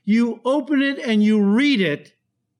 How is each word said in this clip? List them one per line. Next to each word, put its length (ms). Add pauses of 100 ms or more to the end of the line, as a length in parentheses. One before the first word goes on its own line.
You 400
open 380
it 180
and 200
you 220
read 380
it, 320 (480)